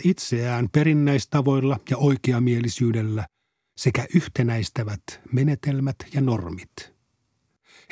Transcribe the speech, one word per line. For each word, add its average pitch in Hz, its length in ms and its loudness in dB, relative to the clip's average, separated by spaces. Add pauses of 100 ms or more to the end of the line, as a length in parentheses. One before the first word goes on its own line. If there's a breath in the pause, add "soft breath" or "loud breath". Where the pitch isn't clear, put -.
itseään 120 640 0
perinnäistavoilla 143 1080 2 (100)
ja 127 80 0
oikeamielisyydellä 120 1300 0 (500)
sekä 127 280 0 (100)
yhtenäistävät 113 880 0 (300)
menetelmät 135 640 0 (180)
ja 139 80 0
normit. 92 720 -4 (1000 soft breath)